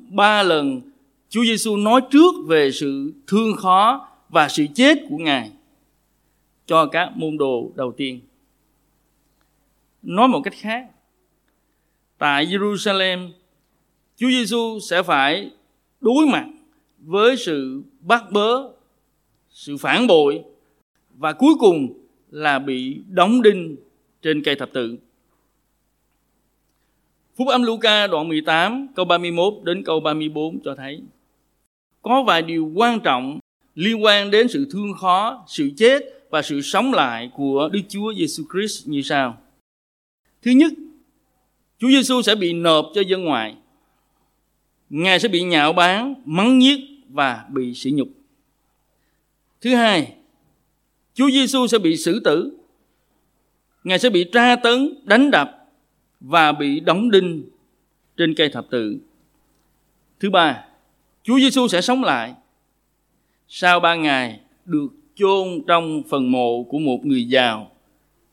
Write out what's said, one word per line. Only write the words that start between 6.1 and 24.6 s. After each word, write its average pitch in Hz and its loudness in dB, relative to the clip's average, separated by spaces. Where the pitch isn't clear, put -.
cho 165 2
các 160 -4
môn 151 -6
đồ 131 -2
đầu 127 -6
tiên. 127 -10
Nói 190 0
một 175 0
cách 196 -8
khác, 226 -10
tại 147 0
Jerusalem, 190 -4
Chúa 247 -2
Giêsu 226 -2
sẽ 175 0
phải 160 0
đối 277 2
mặt 156 0
với 208 0
sự 139 -6
bắt 220 -2
bớ, 233 -2
sự - -14
phản 156 0
bội 156 4
và 151 -6
cuối 285 4
cùng 165 2
là 147 -2
bị 135 -6
đóng 196 2
đinh 185 2
trên 151 -2
cây 143 0
thập 135 -12